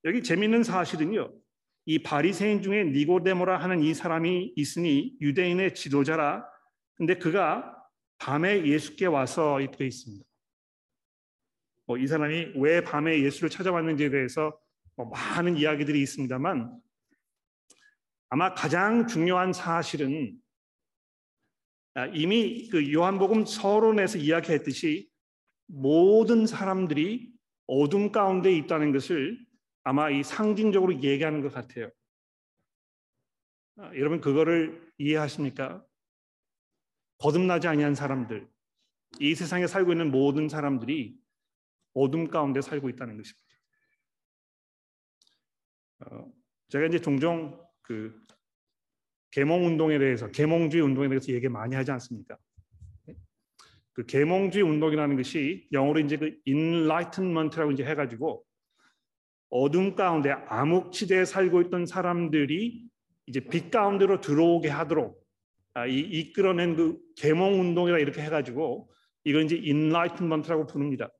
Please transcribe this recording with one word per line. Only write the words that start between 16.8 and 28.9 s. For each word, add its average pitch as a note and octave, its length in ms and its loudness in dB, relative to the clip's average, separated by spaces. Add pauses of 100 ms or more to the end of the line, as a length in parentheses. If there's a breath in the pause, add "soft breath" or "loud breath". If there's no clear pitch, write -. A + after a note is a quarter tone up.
아마 F3+ 240 0
가장 G3+ 540 2
중요한 F3+ 460 2
사실은, D3+ 840 -4 (1600)
아, B2+ 140 -6
이미 G3 640 0
그 D3 220 2
요한복음 F#3+ 540 2
서론에서 G#3+ 720 2
이야기했듯이 D#3 920 0 (580)
모든 G3 800 6
사람들이 F#3+ 840 -2 (360)
어둠 D3+ 440 2
가운데 F#3+ 440 4
있다는 D3+ 360 0